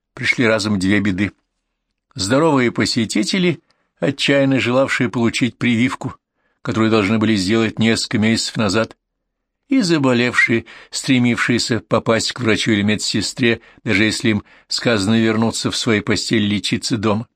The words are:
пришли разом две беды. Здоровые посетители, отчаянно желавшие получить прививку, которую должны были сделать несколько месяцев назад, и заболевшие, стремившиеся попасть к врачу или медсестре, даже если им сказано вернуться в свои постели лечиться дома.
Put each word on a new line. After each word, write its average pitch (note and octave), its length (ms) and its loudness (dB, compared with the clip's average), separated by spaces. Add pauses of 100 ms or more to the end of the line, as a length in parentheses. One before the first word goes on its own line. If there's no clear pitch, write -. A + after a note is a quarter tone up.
(140)
пришли B2+ 320 -2
разом G#2+ 320 0
две G2 220 0
беды. G2+ 320 -2 (800)
Здоровые B2+ 580 2
посетители, E3+ 880 -2 (380)
отчаянно C#3 640 0
желавшие B2 480 0
получить A#2 500 -2
прививку, A#2+ 580 -2 (460)
которую A2 280 0
должны A2 280 2
были A2 180 2
сделать G#2+ 420 0
несколько A2+ 400 0
месяцев A2 380 0
назад, A2 400 -2 (720)
и C4+ 140 2
заболевшие, B2 840 0 (240)
стремившиеся A#2+ 920 0
попасть A2+ 520 0
к - 80 -12
врачу A2 320 0
или G2+ 100 2
медсестре, G#2+ 760 -2 (240)
даже G#2+ 200 0
если A2 260 0
им G#2 140 -2 (220)
сказано A2+ 540 0
вернуться A2 500 0
в - 60 -6
свои A2 240 0
постели G#2+ 440 -2
лечиться G#2 540 -4
дома. G#2+ 380 -2